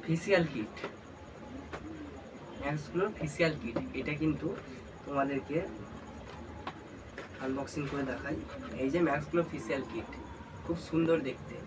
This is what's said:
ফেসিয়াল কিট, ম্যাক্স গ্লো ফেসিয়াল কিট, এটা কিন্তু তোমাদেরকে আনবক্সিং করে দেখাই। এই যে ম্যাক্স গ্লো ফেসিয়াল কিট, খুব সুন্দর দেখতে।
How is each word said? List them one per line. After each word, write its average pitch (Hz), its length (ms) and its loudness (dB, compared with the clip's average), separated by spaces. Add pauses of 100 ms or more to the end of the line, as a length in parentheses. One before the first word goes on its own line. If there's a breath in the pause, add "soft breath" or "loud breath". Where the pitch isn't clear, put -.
ফেসিয়াল 170 480 6
কিট, 110 220 -4 (1900)
ম্যাক্স 147 300 0
গ্লো 180 120 4 (140)
ফেসিয়াল 160 340 4 (100)
কিট, 117 140 -2 (240)
এটা 139 120 0 (100)
কিন্তু 151 240 4 (600 loud breath)
তোমাদেরকে 139 500 2 (1900)
আনবক্সিং 135 460 0
করে 139 200 2
দেখাই। 139 260 -2 (460)
এই 135 120 4
যে 175 140 8
ম্যাক্স 143 220 4
গ্লো 170 120 6 (100)
ফেসিয়াল 135 380 0
কিট, 110 200 -4 (540)
খুব 170 120 0 (120)
সুন্দর 165 280 8 (120)
দেখতে। - 260 -6 (120)